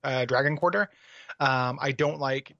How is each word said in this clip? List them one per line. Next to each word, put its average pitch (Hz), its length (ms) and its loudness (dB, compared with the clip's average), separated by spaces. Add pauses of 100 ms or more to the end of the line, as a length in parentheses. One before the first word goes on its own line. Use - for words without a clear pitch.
uh, 127 200 0
Dragon 139 320 2
Quarter. 180 320 0 (520)
Um, 131 420 2
I 139 80 -2
don't 147 300 0
like 135 400 -4